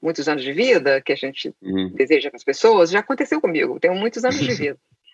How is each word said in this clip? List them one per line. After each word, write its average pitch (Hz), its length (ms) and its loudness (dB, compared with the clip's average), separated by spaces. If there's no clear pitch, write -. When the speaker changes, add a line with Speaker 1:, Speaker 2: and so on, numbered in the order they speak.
Speaker 1:
muitos 156 280 -4
anos 143 160 -2
de 139 80 -6
vida 151 500 2
que 151 100 -4
a 139 40 0
gente - 440 -8
Speaker 2:
Uhum. 95 340 -2
Speaker 1:
deseja 139 360 2
pras - 140 -20
pessoas, 196 460 4
já 202 100 2
aconteceu 285 400 -2
comigo, 143 400 -2
tenho 180 140 2
muitos 226 300 -4
anos 269 200 -2
de 247 100 -2
Speaker 2:
<laughs> - 0 -
Speaker 1:
vida. 147 240 -6